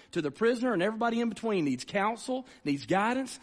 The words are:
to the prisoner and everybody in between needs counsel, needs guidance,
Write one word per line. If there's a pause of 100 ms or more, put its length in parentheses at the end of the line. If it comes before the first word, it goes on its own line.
(100)
to
the
prisoner
and
everybody
in
between
needs
counsel, (160)
needs
guidance,